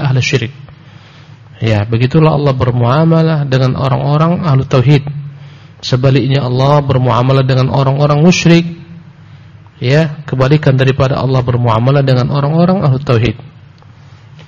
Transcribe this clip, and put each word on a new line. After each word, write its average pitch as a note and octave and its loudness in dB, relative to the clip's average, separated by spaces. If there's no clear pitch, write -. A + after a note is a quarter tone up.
ahli B2+ 0
syirik. A#2+ -4
Ya, A2 0
begitulah C#3 0
Allah C#3+ 0
bermuamalah C#3+ 0
dengan C3 0
orang-orang D3 -2
ahli C3+ 0
tauhid. C#3 2
Sebaliknya C3+ 0
Allah C3+ 0
bermuamalah B2+ 0
dengan C3 0
orang-orang C#3+ 0
musyrik. E3+ 2
Ya, D3+ 0
kebalikan C3 2
daripada C3 0
Allah C3 -2
bermuamalah B2 0
dengan C3 0
orang-orang D#3+ 0
ahli C3 0
tauhid. A2+ 0